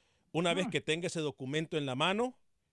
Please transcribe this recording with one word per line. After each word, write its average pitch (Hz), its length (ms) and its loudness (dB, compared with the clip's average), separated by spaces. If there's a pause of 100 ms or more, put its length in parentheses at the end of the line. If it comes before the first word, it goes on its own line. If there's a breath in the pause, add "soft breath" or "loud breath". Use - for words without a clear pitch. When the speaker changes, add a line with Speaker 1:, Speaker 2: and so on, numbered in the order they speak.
(320)
Speaker 1:
Una 170 200 2
vez 180 140 2
Speaker 2:
Ah. 226 40 -4
Speaker 1:
que 151 100 0
tenga 165 260 0
ese 165 140 -4
documento 151 580 -2
en 143 80 -2
la 127 80 -2
mano, 196 420 0 (360)